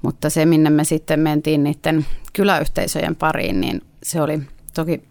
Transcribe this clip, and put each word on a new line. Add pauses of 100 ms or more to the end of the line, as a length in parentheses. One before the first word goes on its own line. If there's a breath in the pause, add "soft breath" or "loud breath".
Mutta
se,
minne
me
sitten
mentiin
niiden (260 loud breath)
kyläyhteisöjen
pariin,
niin (220)
se
oli (340)
toki